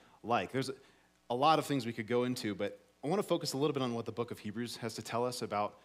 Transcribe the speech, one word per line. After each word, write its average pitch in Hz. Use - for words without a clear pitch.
like? 101
There's 131
a 123
lot 151
of 143
things 135
we 117
could 110
go 120
into, 123
but 101
I 135
want 190
to 185
focus 165
a 135
little 147
bit 131
on 120
what 117
the 117
book 113
of 104
Hebrews 110
has 113
to 113
tell 117
us 123
about 104